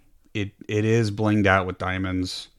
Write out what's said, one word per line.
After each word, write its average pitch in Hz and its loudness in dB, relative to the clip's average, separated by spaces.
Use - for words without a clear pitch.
It, 101 -6
it 107 0
is 110 2
blinged 104 2
out 95 4
with 92 -8
diamonds, 92 -4